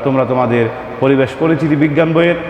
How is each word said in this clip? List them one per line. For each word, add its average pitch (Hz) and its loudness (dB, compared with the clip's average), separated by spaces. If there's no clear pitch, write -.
তোমরা 131 0
তোমাদের 120 0
পরিবেশ 135 2
পরিচিতি 160 0
বিজ্ঞান 156 0
বইয়ের 170 2